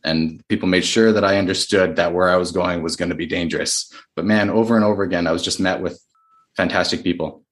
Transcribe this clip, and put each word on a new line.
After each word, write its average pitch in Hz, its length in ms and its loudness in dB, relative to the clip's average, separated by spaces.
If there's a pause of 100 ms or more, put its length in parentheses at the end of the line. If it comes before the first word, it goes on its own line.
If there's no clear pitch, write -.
and 80 440 -2
people 107 200 0
made 92 160 2
sure 113 280 4
that 104 120 2
I 98 120 4
understood 92 600 0
that 85 160 0
where 90 160 2
I 92 80 4
was 87 160 0
going 87 300 -2
was 82 140 -4
gonna 90 180 -4
be 82 120 -6
dangerous. 80 680 -4 (240)
But 85 80 -6
man, 104 260 2
over 113 260 2
and 107 80 4
over 104 180 2
again, 87 240 -2
I 82 60 2
was 85 100 -2
just - 180 -6
met 92 200 0
with 90 200 -6 (560)
fantastic 90 460 0
people. 82 500 -4